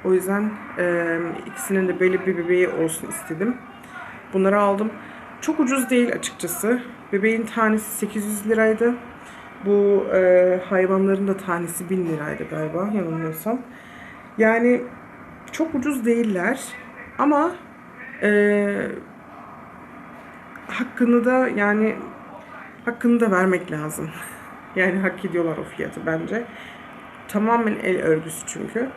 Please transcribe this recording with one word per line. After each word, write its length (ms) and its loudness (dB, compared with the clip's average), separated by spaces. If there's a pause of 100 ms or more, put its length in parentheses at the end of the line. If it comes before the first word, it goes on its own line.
O 100 4
yüzden, 380 2 (260)
e, 400 0 (300)
ikisinin 400 0
de 120 -2
böyle 260 2
bir 120 2
bebeği 300 2
olsun 400 -2
istedim. 500 -4 (760)
Bunları 260 4
aldım. 320 2 (500)
Çok 180 0
ucuz 300 2
değil 240 4
açıkçası. 680 -2 (320)
Bebeğin 320 2
tanesi 520 0
sekiz 280 -4
yüz 240 -4
liraydı. 460 4 (680)
Bu, 480 4
e, 460 6 (100)
hayvanların 580 2
da 100 0
tanesi 520 -4
bin 180 0
liraydı 420 -4
galiba, 440 -4
yanılmıyorsam. 680 -4 (760)
Yani 440 4 (680)
çok 240 -4
ucuz 300 -2
değiller 540 2 (580)
ama, 340 4 (680)
e, 500 4 (2000)
hakkını 580 2
da, 220 4
yani 480 2 (880)
hakkını 340 2
da 120 4
vermek 400 2
lazım. 420 -6
<laughs> 60 -14 (560)
Yani 240 2
hak 260 -2
ediyorlar 320 0
o 60 -6
fiyatı 420 -8
bence. 380 -2 (840)
Tamamen 560 2
el 180 0
örgüsü 460 0
çünkü. 480 -6